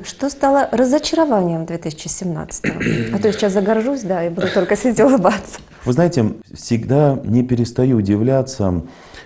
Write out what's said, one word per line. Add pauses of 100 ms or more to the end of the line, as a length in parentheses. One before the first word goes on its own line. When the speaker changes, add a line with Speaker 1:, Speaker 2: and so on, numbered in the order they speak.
Speaker 1:
Что
стало
разочарованием
две
тысячи
семнадцатого? (380)
А
то
я
сейчас
загоржусь,
да,
и
буду
только
сидеть
улыбаться. (240)
Speaker 2:
Вы
знаете, (180)
всегда
не
перестаю
удивляться (420)